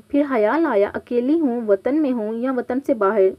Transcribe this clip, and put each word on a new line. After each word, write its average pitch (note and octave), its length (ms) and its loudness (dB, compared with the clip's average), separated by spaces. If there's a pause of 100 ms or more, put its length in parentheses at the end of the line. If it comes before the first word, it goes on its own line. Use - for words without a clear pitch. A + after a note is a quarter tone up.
(120)
फिर C#4+ 160 0
ख्याल C4 380 2
आया, G#3 260 2
अकेली B3 460 -2
हूँ, A#3+ 300 -2
वतन B3 320 2
में C#4 120 0
हूँ A3 300 -4
या C4 120 -2
वतन B3 260 -4
से C#4 160 -2
बाहर, G3 440 2